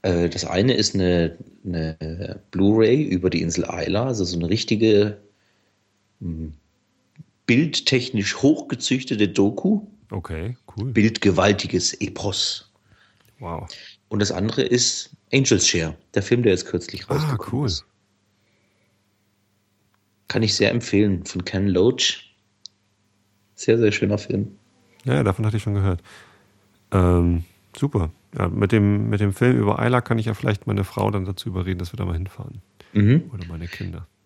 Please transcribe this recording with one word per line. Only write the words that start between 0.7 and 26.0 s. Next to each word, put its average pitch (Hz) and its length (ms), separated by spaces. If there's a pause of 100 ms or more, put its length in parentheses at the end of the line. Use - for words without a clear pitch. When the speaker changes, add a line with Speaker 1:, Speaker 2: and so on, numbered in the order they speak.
Speaker 1:
ist 107 180
eine, 90 440 (280)
eine 80 720 (120)
Blu-ray 110 500
über 92 300
die 87 100
Insel 82 240
Isla, 92 400
also 113 200
so 87 120
eine 85 120
richtige, 107 680 (1040)
hm, 80 320 (920)
bildtechnisch 120 880
hochgezüchtete 127 920
Doku. 107 600 (240)
Speaker 2:
Okay, 92 440 (220)
cool. 123 140
Speaker 1:
Bildgewaltiges 101 1080
Epos. - 680 (720)
Speaker 2:
Wow. 85 280 (420)
Speaker 1:
Und 104 100
das 101 120
andere 101 300
ist - 480 (240)
Angel's 131 340
Share, 80 280 (180)
der 101 80
Film, 120 220
der 107 80
jetzt 90 160
kürzlich - 400
Speaker 2:
Ah, - 80
Speaker 1:
rausgekommen 127 460
Speaker 2:
cool. 135 60
Speaker 1:
ist. 85 180 (2500)
Kann - 160
ich 110 120
sehr - 160
empfehlen, 101 540
von 90 180
Ken 95 240
Loach. 101 680 (1200)
Sehr, - 220
sehr 110 140
schöner 101 260
Film. - 400 (460)
Speaker 2:
Ja, 123 120
ja, 143 80
davon 104 220
hatte 107 120
ich 104 60
schon 101 100
gehört. 95 280 (880)